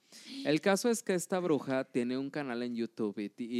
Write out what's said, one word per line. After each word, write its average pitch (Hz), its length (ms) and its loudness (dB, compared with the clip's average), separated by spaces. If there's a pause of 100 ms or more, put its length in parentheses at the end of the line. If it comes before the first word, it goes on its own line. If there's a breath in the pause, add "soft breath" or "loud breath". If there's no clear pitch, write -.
(440 loud breath)
El 160 160 4
caso 202 300 4
es 220 140 0
que 190 100 0
esta 185 240 0
bruja 135 460 2
tiene 127 340 0
un 139 120 -4
canal 127 340 -4
en 123 100 -4
YouTube 113 440 -2
y 101 100 -4
ti-, 120 180 -10 (140)